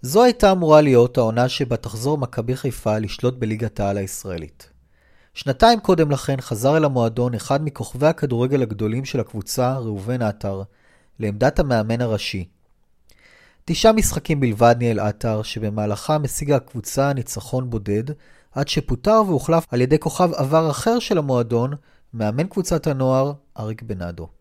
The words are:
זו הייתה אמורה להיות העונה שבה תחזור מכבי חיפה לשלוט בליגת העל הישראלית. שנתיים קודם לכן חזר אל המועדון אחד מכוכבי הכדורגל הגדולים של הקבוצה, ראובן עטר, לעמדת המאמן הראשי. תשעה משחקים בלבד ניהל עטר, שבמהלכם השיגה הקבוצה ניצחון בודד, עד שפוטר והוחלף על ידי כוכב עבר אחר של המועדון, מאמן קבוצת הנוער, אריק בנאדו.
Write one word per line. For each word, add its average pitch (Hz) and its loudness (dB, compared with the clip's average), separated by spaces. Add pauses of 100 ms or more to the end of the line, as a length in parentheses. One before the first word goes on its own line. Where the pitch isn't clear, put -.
זו 156 4
הייתה 226 4
אמורה 156 8
להיות 123 6
העונה 117 2
שבה 123 -2
תחזור 113 -4
מכבי 123 -4
חיפה 110 -2
לשלוט 123 -2
בליגת 110 -4
העל 101 0
הישראלית. 90 -10 (640)
שנתיים 220 2
קודם 160 2
לכן 135 -2
חזר 123 0
אל 160 4
המועדון 123 0
אחד 139 -2
מכוכבי 139 -4
הכדורגל 131 0
הגדולים 110 -4
של 131 -4
הקבוצה, 123 -4
ראובן 113 -4
עטר, 101 -4 (560)
לעמדת 107 0
המאמן 117 0
הראשי. 104 -4 (1160)
תשעה 220 4
משחקים 165 0
בלבד 117 4
ניהל 117 0
עטר, 107 -2
שבמהלכם 107 -4
השיגה 143 -2
הקבוצה 135 -2
ניצחון 127 -6
בודד, 107 -2 (480)
עד 139 -4
שפוטר 208 2
והוחלף 165 2
על 123 0
ידי 131 4
כוכב 170 0
עבר 156 2
אחר 226 0
של 202 0
המועדון, 123 0 (420)
מאמן 117 -2
קבוצת 180 -4
הנוער, 135 0 (260)
אריק 110 -8
בנאדו. 87 -10 (120)